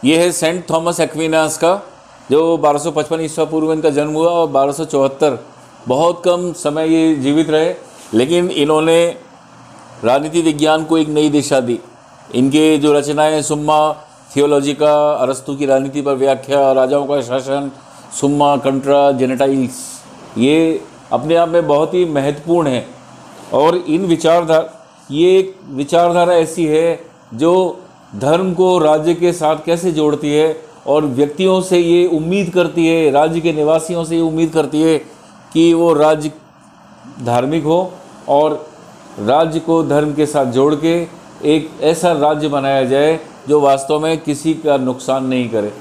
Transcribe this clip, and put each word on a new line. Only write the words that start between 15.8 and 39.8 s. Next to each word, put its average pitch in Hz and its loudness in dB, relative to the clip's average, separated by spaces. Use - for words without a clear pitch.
पर 135 0
व्याख्या, 135 0
राजाओं 135 0
का 143 -2
शासन, 135 -6
सुम्मा 143 2
कंट्रा 139 2
जेनेटाइल्स, 131 -2
ये 151 2
अपने 139 0
आप 170 2
में 165 0
बहुत 156 0
ही 180 2
महत्वपूर्ण 147 -2
है। 123 -4
और 156 2
इन 175 -2
विचारधारा, 165 2
ये 170 2
एक 190 -4
विचारधारा 170 2
ऐसी 165 0
है 160 0
जो 151 2
धर्म 165 0
को 185 2
राज्य 156 2
के 175 0
साथ 156 -2
कैसे 170 -2
जोड़ती 151 0
है 151 2
और 151 2
व्यक्तियों 147 0
से 185 0
ये 175 4
उम्मीद 170 -2
करती 170 0
है, 165 2
राज्य 160 2
के 165 -2
निवासियों 160 -2
से 160 -6
ये 165 0
उम्मीद 160 0
करती 156 -2
है 160 2
कि 165 4
वो 170 2
राज्य 151 2
धार्मिक 127 -2
हो 175 -2
और 151 2
राज्य 151 0
को 165 0